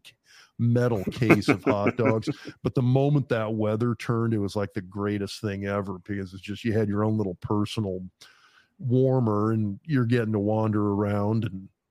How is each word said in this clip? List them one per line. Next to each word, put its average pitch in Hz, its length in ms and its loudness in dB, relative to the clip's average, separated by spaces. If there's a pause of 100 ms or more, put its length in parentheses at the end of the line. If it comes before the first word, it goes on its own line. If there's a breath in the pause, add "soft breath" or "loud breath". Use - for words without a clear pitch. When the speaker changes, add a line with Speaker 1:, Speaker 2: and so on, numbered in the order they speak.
Speaker 1:
c-, - 80 -20 (460 soft breath)
metal 120 460 2
case 107 440 2
of 113 140 0
hot 107 340 2
dogs. 113 320 0
Speaker 2:
<laughs> - 340 -10
Speaker 1:
But - 120 -2
the 127 80 2
moment 135 460 2
that 110 260 -2
weather 110 400 0
turned, 113 400 -2
it 104 40 0
was, 101 160 -4
like, 101 180 -4
the 101 80 -6
greatest 101 600 -4
thing 98 240 -4
ever, 101 320 -4
because 95 360 -8
it's 92 100 -16
just, 101 200 -10
you 113 100 -2
had 110 140 0
your 101 160 0
own 110 140 0
little 98 240 -4
personal 101 640 -4 (720 soft breath)
warmer, 123 720 2
and 104 320 -2
you're 131 220 0
getting 113 280 0
to 104 60 2
wander 104 540 2
around, 104 520 0
and 95 220 -10 (220)